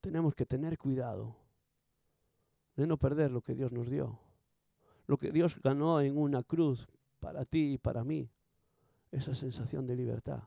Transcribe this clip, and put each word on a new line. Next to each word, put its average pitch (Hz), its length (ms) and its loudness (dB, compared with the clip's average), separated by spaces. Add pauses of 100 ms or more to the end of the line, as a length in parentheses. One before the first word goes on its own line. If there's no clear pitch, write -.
Tenemos 165 340 2
que 131 120 -2
tener 156 320 -2
cuidado 117 560 -2 (1400)
de 139 100 0
no 160 120 2
perder 143 340 2
lo 120 80 -2
que 127 140 -6
Dios 131 180 -2
nos 120 160 -4
dio, 127 320 -4 (840)
lo 139 100 2
que - 160 -4
Dios 165 280 2
ganó 147 400 4
en 143 160 4
una 143 260 2
cruz 156 440 2 (320)
para - 260 -6
ti 151 280 2
y 131 60 -2
para 117 260 -2
mí, 139 260 -4 (800)
esa 139 240 -4
sensación 127 520 -4
de 123 100 -2
libertad. 123 500 -4